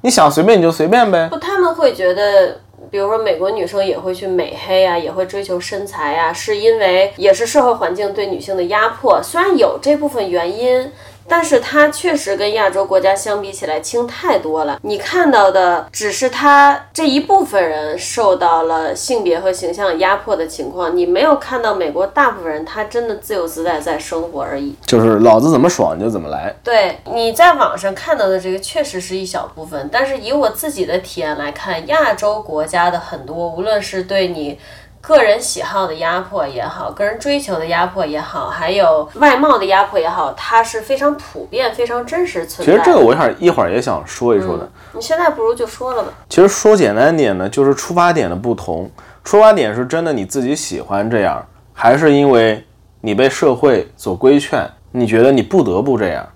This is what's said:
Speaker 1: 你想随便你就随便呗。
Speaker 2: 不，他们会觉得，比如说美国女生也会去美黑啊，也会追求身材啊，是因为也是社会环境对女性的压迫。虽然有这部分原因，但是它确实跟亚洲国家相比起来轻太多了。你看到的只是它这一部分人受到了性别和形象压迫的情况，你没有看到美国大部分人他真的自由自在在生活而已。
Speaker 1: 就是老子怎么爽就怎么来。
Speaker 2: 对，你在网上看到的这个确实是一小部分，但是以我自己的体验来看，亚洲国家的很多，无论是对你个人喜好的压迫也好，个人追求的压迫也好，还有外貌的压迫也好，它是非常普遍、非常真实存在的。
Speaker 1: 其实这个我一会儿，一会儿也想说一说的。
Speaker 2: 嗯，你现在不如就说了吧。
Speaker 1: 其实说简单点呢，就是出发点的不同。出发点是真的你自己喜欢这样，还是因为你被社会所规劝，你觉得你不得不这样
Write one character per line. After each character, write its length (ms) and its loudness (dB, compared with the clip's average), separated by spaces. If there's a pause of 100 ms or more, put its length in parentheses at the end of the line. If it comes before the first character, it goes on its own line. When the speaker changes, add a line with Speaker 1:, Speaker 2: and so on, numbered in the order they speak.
Speaker 1:
你 80 0
想 200 4
随 140 2
便 140 6
你 40 4
就 100 4
随 160 -2
便 220 4
呗。 200 2
Speaker 2:
不， 80 -8
他 200 -6
们 160 2
会 200 2
觉 200 0
得， 440 2 (340)
比 60 -6
如 100 -2
说 100 0
美 180 0
国 140 -2
女 160 -4
生 200 -4
也 120 -2
会 160 -6
去 140 -8
美 300 -4 (100)
黑 180 4
啊， 120 0
也 120 -6
会 160 -4
追 160 -8
求 160 -6
身 300 -8
材 300 -4
啊， 160 0
是 240 -4
因 200 4
为 380 2
也 180 4
是 140 0
社 160 4
会 100 4
环 220 -2
境 180 -4
对 140 -4
女 100 -6
性 200 -6
的 60 -2
压 260 0
迫。 340 0
虽 180 -4
然 160 2
有 240 2
这 140 2
部 140 -2
分 200 -4
原 300 -4
因， 320 0 (340)
但 180 2
是 160 2
它 300 2
确 280 -2
实 180 -4
跟 180 -2
亚 180 0
洲 120 -2
国 160 2
家 140 2
相 260 -4
比 120 -10
起 160 -10
来 120 -4
轻 280 -4
太 320 -2
多 260 -4
了。 160 -6
你 160 -6
看 320 0
到 220 6
的 400 2
只 200 -6
是 160 -2
它 640 4
这 160 0
一 120 2
部 260 2
分 180 0
人 360 -4
受 360 0
到 280 2
了 320 -2
性 280 -4
别 160 0
和 140 -2
形 180 -6
象 280 -2
压 160 2
迫 200 -4
的 120 -4
情 240 -10
况， 260 -4
你 80 2
没 160 2
有 140 4
看 260 -6
到 140 -2
美 160 -4
国 160 -2
大 240 0
部 100 -12
分 100 -6
人 140 -8
他 200 -10
真 220 -6
的 100 -6
自 180 -8
由 120 -4
自 160 -8
在 160 -2
在 200 -6
生 200 -8 (120)
活 100 -8
而 180 -8
已。 240 -8
Speaker 1:
就 160 2
是 200 4
老 200 6
子 120 4
怎 100 4
么 80 4
爽 300 -2
就 100 -4
怎 100 -6
么 100 -10
来。 220 -6 (120)
Speaker 2:
对， 340 0 (160)
你 180 -2
在 220 6
网 240 0
上 160 -4
看 240 -4
到 100 0
的 120 0
这 120 -6
个 60 -4
确 260 -6
实 160 -6
是 160 -10
一 80 -6
小 300 -8
部 100 -16
分， 280 -10
但 120 0
是 140 -4
以 140 -8
我 180 0
自 220 -8
己 120 -6
的 140 -4
体 240 -8
验 160 -6
来 140 -8
看， 340 -8
亚 300 0
洲 260 -4
国 240 -6
家 240 0
的 100 -4
很 240 -12
多， 260 -8
无 120 -8
论 180 -2
是 220 -8
对 280 -2
你 280 -8 (440)
个 220 4
人 160 2
喜 240 -8
好 240 -4
的 80 -8
压 240 -4
迫 260 -6
也 160 -8
好， 300 -8
个 140 -4
人 120 -4
追 220 -2
求 180 -6
的 100 -6
压 180 0
迫 200 -4
也 140 -6
好， 300 -10
还 200 -6
有 460 2
外 220 4
貌 200 2
的 80 -2
压 200 2
迫 120 -4
也 120 0
好， 260 -4
它 260 0
是 200 -4
非 160 -2
常 180 0
普 300 -16
遍、 280 -4
非 140 -4
常 180 -6
真 220 -4
实 180 -6
存 220 -4
在 60 6
的。 60 6
Speaker 1:
其 60 2
实 60 6
这 20 8
个 60 8
我 140 6
一 40 0
会 60 0
儿， 160 0
一 100 4
会 140 0
儿 80 0
也 100 0
想 240 -4
说 300 0
一 60 2
说 160 -4
的。 60 -8
Speaker 2:
嗯， 60 -14 (280)
你 40 -12
现 160 -2
在 120 2
不 120 -6
如 140 0
就 100 -4
说 280 -10
了 100 -4
吧。 60 -8 (180)
Speaker 1:
其 140 2
实 80 8
说 260 4
简 180 4
单 220 4
点 220 2
呢， 100 -2
就 160 0
是 100 4
出 200 -6
发 180 4
点 180 0
的 60 -4
不 180 -2
同。 380 -8 (320)
出 160 4
发 140 10
点 200 0
是 120 -2
真 180 -4
的 80 -2
你 140 -2
自 160 -4
己 120 -2
喜 280 -8
欢 280 -4
这 120 2
样， 220 -2 (280)
还 260 2
是 140 4
因 180 4
为 320 4 (380)
你 160 -2
被 140 4
社 260 2
会 400 2
所 180 -6
规 240 4
劝， 320 -2 (220)
你 160 -2
觉 160 4
得 80 6
你 100 4
不 220 2
得 180 0
不 160 0
这 120 0
样 260 -8